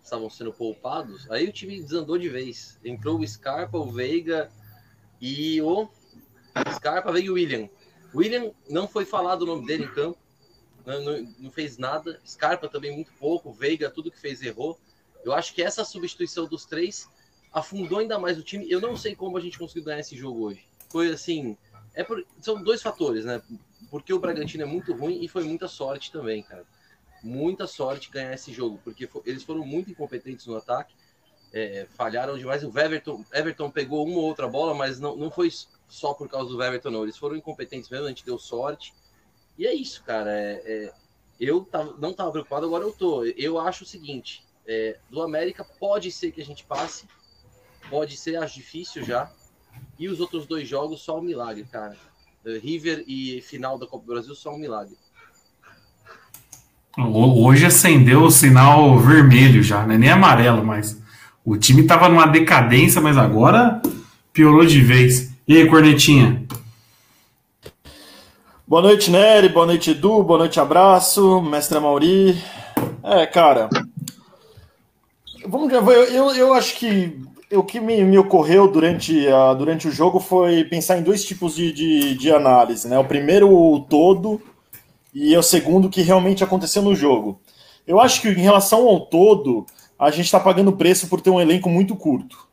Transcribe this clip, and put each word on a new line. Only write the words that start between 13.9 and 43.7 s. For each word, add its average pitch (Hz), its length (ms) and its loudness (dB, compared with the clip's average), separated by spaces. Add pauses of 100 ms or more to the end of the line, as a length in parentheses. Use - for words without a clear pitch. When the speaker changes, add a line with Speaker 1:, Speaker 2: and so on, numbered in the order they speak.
Speaker 1:
tudo 160 200 -18
que - 100 -20
fez 131 220 -18
errou. 117 360 -16 (460)
Eu 123 80 -10
acho 165 220 -10
que 175 80 -10
essa 208 220 -10
substituição 175 640 -16
dos 156 200 -18
três 170 420 -14 (440)
afundou 180 460 -12
ainda 220 200 -10
mais 180 200 -10
o 160 40 -20
time. 190 280 -18
Eu 180 100 -8
não 226 160 -12
sei 208 180 -16
como 185 220 -16
a 185 40 -10
gente 175 180 -20
conseguiu 165 260 -20
ganhar 151 160 -14
esse 147 160 -20
jogo 123 280 -16
hoje. 101 200 -16 (260)
Foi 170 200 -8
assim, 147 460 -14 (380)
é 170 100 -14
por, 220 180 -16 (180)
são 214 220 -12
dois 220 200 -8
fatores, 123 420 -10
né? 120 160 -12 (500)
Porque 147 220 -14
o 185 60 -8
Bragantino 160 440 -12
é 147 40 -14
muito 175 280 -14
ruim 170 300 -12
e 165 40 -18
foi 180 140 -12
muita 165 240 -14
sorte 139 460 -16
também, 110 300 -14
cara. 90 220 -20 (580)
Muita 156 440 -12
sorte 139 440 -14
ganhar 131 240 -16
esse 131 180 -20
jogo, 113 320 -14
porque 117 220 -20
fo-, - 180 -20
eles 131 180 -16
foram 160 220 -16
muito 165 260 -14
incompetentes 131 560 -18
no 117 100 -16
ataque, 110 380 -14 (560)
é, 98 360 -14 (100)
falharam 120 400 -10
demais. 131 260 -12
O 127 160 -14
Everton, 151 540 -10
Everton 151 380 -10
pegou 151 360 -10
uma 175 120 -10
ou 160 60 -6
outra 151 220 -10
bola, 147 280 -8
mas 135 260 -12
não, 147 160 -14
não 151 140 -14
foi 175 180 -6
s-, - 180 -14 (220)
só - 240 -12
por 139 160 -18
causa 127 240 -14
do 123 100 -12
Everton, 127 280 -10
não. 110 140 -10
Eles 110 120 -14
foram 147 200 -14
incompetentes 135 520 -20
mesmo, 135 160 -16
a 143 60 -14
gente 123 140 -20
deu 123 140 -14
sorte. 135 540 -14 (640)
E 175 80 -10
é 240 80 -6
isso, - 300 -16
cara. 107 260 -10
É, 104 360 -12
é, 107 260 -16 (480)
eu 151 240 -8
tava, 151 340 -14
não 156 140 -12
tava 180 200 -12
preocupado, 151 340 -12
agora 175 180 -10
eu 214 80 -12
tô. 156 320 -8
Eu 139 340 -10
acho 175 260 -12